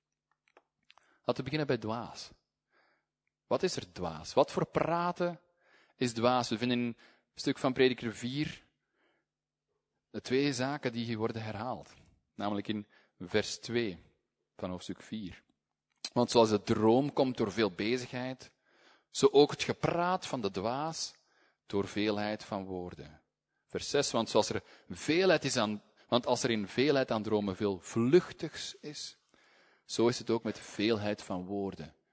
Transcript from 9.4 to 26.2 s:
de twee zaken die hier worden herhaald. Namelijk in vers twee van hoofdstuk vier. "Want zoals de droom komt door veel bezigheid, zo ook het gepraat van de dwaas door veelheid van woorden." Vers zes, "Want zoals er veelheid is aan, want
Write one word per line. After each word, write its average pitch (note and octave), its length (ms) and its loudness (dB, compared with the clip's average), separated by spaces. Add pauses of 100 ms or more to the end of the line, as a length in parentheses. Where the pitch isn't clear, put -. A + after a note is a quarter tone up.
de G#2+ 120 -12
twee C#3 320 0
zaken C3 380 -4
die A#2 140 -6
hier A#2 120 -4
worden A2+ 260 -4
herhaald. A2 500 -8 (420)
Namelijk G#2 320 -4
in G#2+ 200 -4 (320)
vers G2 380 0
twee A2+ 460 -4 (520)
van F#2+ 140 -8
hoofdstuk F2+ 320 -10
vier. G2+ 420 -12 (720)
"Want A#2+ 180 2
zoals A#2 180 8
de G#2 140 4
droom A2+ 500 4
komt C3 240 2
door G#2+ 140 0
veel G2+ 200 2
bezigheid, B2 800 -4 (600)
zo - 200 6
ook C#3+ 200 8
het - 120 -6
gepraat F3 640 -2
van C3 140 -6
de G2 100 -2
dwaas B2+ 640 -4 (520)
door G2+ 220 -2
veelheid G#2 560 -2
van G2 220 -6
woorden." F2+ 560 -12 (440)
Vers - 240 -6
zes, C#3+ 220 0
"Want A#2 180 0
zoals A2 200 6
er G#2+ 140 -4 (260)
veelheid D#3+ 540 2
is C3+ 140 -2
aan, G#2+ 260 0 (240)
want B2 180 2